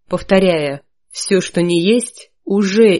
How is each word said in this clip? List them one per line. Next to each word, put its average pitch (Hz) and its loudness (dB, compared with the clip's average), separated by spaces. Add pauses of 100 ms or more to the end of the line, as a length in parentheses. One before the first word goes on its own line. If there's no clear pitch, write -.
повторяя: 175 -2 (300)
"Все, - -2
что 175 -4
не 175 0
есть, 220 -2 (140)
уже 202 2